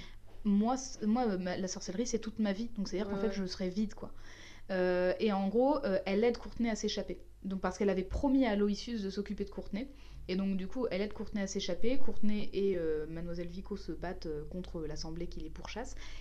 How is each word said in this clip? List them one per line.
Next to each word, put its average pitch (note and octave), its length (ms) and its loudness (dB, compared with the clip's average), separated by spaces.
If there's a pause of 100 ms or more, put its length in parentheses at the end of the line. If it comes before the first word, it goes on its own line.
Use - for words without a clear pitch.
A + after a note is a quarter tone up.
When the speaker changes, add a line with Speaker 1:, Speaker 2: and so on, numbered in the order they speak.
(460)
Speaker 1:
Moi, G#3+ 300 4
c-, B3+ 300 -6
moi, A3 320 2
ma, F3+ 180 -2
la F#3 120 -2
sorcellerie, G3 380 -4
c'est A3+ 120 -2
toute - 200 -6
ma G#3 140 2
vie, A3 240 -4
donc F#3+ 120 -2
c'est-à-dire G3+ 200 -2
qu'en G3+ 80 -2
Speaker 2:
Ouais, F#3+ 60 -2
Speaker 1:
fait, G#3 60 2
Speaker 2:
ouais. G3 60 0
Speaker 1:
je G3 120 -2
serai F#3 240 -4
vide, G3+ 240 -2
quoi. - 180 -12 (580)
Euh, F3+ 500 2
et G#3+ 120 4
en G3 160 0
gros, C4 360 4
euh, F#3+ 220 2
elle G3 180 2
aide A#3+ 140 4
Courtney A#3 320 -2
à G#3+ 40 0
s'échapper. G#3 440 -4 (260)
Donc, F#3+ 160 -4
parce F#3 180 -2
qu'elle G#3 120 4
avait F#3 120 0
promis C4 440 2
à A3 40 2
Aloysius G#3 520 0
de G3 80 -4
s'occuper G3+ 340 -4
de G3 60 -10
Courtney. G3+ 380 -8 (400)
Et F#3 80 -2
donc, G3 200 0
du F#3+ 100 -2
coup, B3+ 240 -2
elle F#3+ 120 -2
aide G#3 100 -4
Courtney G#3 300 -6
à G3 40 -2
s'échapper. G3+ 520 4
Courtney G#3 560 8
et, G3 240 2
euh, D#3 300 0
Mademoiselle E3+ 400 -6
Vico F#3 280 -8
se - 160 -8
battent, E3+ 340 -6
euh, D3+ 240 -6
contre F3+ 360 -8
l'Assemblée D#3+ 420 -6
qui - 120 -8
les D#3 100 -8
pourchasse. G#3 440 -8 (260)